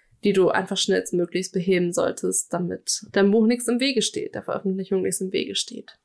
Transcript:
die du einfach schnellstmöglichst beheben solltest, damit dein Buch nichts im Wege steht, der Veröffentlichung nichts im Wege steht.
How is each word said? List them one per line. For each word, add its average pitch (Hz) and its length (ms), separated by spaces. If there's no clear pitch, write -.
die 208 100
du 185 160
einfach 190 300
schnellstmöglichst 185 720
beheben 180 400
solltest, 185 600
damit 180 600
dein 202 180
Buch 220 160
nichts 240 220
im 240 120
Wege 262 200
steht, - 340
der 202 80
Veröffentlichung 190 600
nichts 190 180
im 190 120
Wege 190 220
steht. - 500